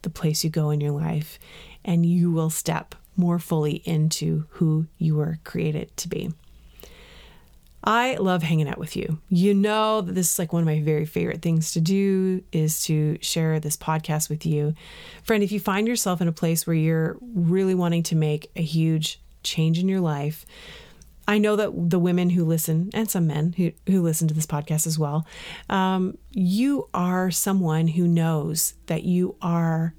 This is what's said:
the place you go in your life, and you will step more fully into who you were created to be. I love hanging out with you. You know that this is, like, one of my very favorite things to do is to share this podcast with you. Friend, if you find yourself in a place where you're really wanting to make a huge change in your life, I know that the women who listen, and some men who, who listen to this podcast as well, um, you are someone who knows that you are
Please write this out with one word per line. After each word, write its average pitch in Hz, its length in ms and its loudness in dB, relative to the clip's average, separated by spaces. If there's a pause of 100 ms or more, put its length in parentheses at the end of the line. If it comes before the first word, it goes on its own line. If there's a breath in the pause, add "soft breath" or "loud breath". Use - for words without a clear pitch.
the 175 60 -4
place 156 340 -2
you 160 60 0
go 156 200 0
in 151 100 0
your 147 120 -2
life, 151 460 -4 (460 loud breath)
and 170 220 2
you 175 260 4
will 160 180 2
step - 460 -4 (220)
more 170 220 2
fully 156 440 0
into 156 680 0
who 156 360 0 (100)
you 156 180 0
were 156 280 -2
created - 540 -4
to - 100 -8
be. 165 240 -6 (1500 loud breath)
I 240 340 2
love 180 260 2
hanging 156 260 2
out - 80 -8
with - 180 -10
you. - 320 -4
You 190 280 4
know 214 460 2
that 180 120 -6
this 180 200 0
is, - 40 -2
like, 175 160 -4
one 170 80 2
of 165 60 2
my 151 140 2
very 151 240 0
favorite 165 360 -4
things 160 300 0
to 165 100 0
do 190 680 2
is 156 320 0
to 151 380 0
share 160 380 0
this 151 160 -4
podcast 156 540 -2
with 151 160 -6
you. 151 300 0 (480 loud breath)
Friend, 214 200 2
if 196 80 -2
you 208 80 -2
find 208 280 0
yourself 196 340 0
in 170 60 2
a 170 40 0
place 165 360 -2
where 170 80 0
you're 160 420 0 (160)
really 185 400 2
wanting 170 300 2
to 165 120 -2
make 151 400 0
a 170 60 -4
huge 160 580 0 (220)
change 165 380 0
in 185 80 0
your 190 120 0
life, 151 460 -2 (840 loud breath)
I 208 120 2
know 208 160 4
that 175 340 0
the 185 80 4
women 180 320 4
who 175 160 2
listen, 160 480 0
and 220 160 -2
some 175 160 2
men 156 280 0
who, 170 180 0 (160)
who 185 160 4
listen 160 240 2
to 151 80 0
this 156 100 -2
podcast 151 400 -2
as 160 140 -2
well, 151 260 0 (420 loud breath)
um, 190 520 0 (100)
you 220 640 0
are 180 380 0
someone 165 560 2
who 170 200 2
knows 160 680 0 (120)
that - 180 -4
you 180 360 0
are 165 580 0